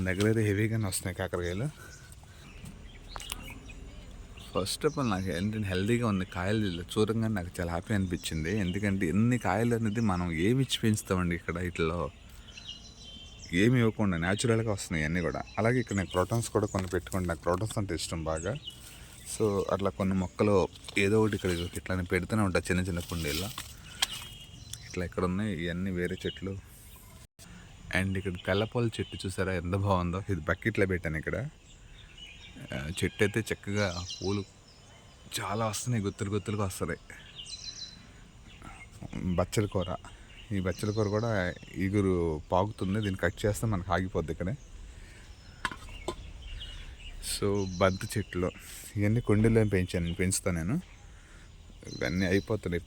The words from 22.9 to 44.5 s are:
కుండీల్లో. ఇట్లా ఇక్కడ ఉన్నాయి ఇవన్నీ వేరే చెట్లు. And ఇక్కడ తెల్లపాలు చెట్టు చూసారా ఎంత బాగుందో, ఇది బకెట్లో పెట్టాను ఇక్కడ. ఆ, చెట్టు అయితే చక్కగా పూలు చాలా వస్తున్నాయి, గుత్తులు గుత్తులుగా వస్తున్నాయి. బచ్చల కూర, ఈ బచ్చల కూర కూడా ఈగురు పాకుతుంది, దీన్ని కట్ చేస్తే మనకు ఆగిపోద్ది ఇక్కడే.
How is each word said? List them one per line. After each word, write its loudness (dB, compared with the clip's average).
కుండీల్లో. -2
ఇట్లా -2
ఇక్కడ -2
ఉన్నాయి 0
ఇవన్నీ -2
వేరే 0
చెట్లు. -4
And 2
ఇక్కడ -2
తెల్లపాలు 4
చెట్టు -4
చూసారా -2
ఎంత 0
బాగుందో, 4
ఇది -2
బకెట్లో 2
పెట్టాను 0
ఇక్కడ. -2
ఆ, -4
చెట్టు 2
అయితే 2
చక్కగా 0
పూలు 0
చాలా -2
వస్తున్నాయి, 0
గుత్తులు -2
గుత్తులుగా 0
వస్తున్నాయి. -4
బచ్చల 2
కూర, 0
ఈ 2
బచ్చల 0
కూర 4
కూడా 0
ఈగురు 4
పాకుతుంది, 2
దీన్ని -2
కట్ 0
చేస్తే 2
మనకు -2
ఆగిపోద్ది 0
ఇక్కడే. -2